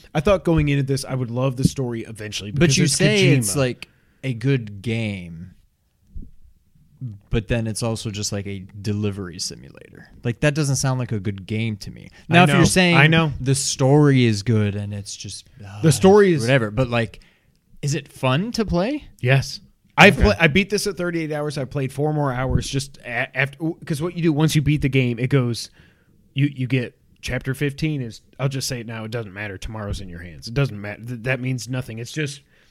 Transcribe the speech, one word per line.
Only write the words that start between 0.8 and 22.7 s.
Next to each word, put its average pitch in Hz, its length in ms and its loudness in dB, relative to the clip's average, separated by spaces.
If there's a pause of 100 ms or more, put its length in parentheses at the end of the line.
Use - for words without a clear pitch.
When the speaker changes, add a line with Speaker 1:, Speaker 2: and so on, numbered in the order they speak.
Speaker 1:
this, 135 220 -2
I 131 100 -6
would 127 160 -4
love 127 240 -2
the 131 80 2
story 120 400 -2
eventually. 104 480 -10
Speaker 2:
But 143 100 -2
Speaker 1:
Because 156 160 6
Speaker 2:
you - 80 4
Speaker 1:
it's 135 100 2
Speaker 2:
say 196 300 4
Speaker 1:
Kojima. 143 120 6
Speaker 2:
it's, 107 180 0
like, 131 340 -2 (340)
a 131 100 -4
good 110 500 -2
game, 95 720 -6 (1800)
but 113 160 -2
then 117 180 -2
it's 110 160 -6
also 113 300 -4
just, 101 200 -6
like, 101 140 -6
a 98 140 -10 (220)
delivery 98 580 -4
simulator. - 680 -14 (140)
Like, - 180 -4
that 151 120 2
doesn't 139 220 0
sound 131 240 -2
like 120 120 -6
a 110 80 -2
good 98 280 -6
game 110 300 -4
to - 140 -16
me. 57 180 -18 (200)
Speaker 1:
I 160 40 2
Speaker 2:
Now, 170 100 8
if 143 60 6
Speaker 1:
know. 185 80 4
Speaker 2:
you're 175 100 6
saying 180 300 4
Speaker 1:
I 143 100 8
know. 160 340 4
Speaker 2:
the 135 140 0
story 135 680 4
is 104 180 2
good 104 320 2
and 101 180 -6
it's 101 220 -10
just, - 320 -16 (340)
Speaker 1:
The 160 60 4
Speaker 2:
uh, 156 40 8
Speaker 1:
story 190 420 6
is 139 80 0
Speaker 2:
whatever, 117 280 2
but, 120 200 -2
like, 117 320 -4 (600)
is 143 120 -2
it 147 120 -8
fun 156 460 -2
to 220 120 -2
play? 190 400 -2 (160)
Speaker 1:
Yes. 131 380 0 (380)
I've 180 160 10
Speaker 2:
Okay. 196 100 0
Speaker 1:
pla-, 196 160 4
I 165 80 6
beat 190 220 2
this 202 180 -2
at 196 100 -4
thirty-eight 170 360 -4
hours. 147 240 -6
I 135 80 -4
played 135 260 -4
four 151 220 -2
more 147 180 0
hours 123 380 0
just 135 300 -4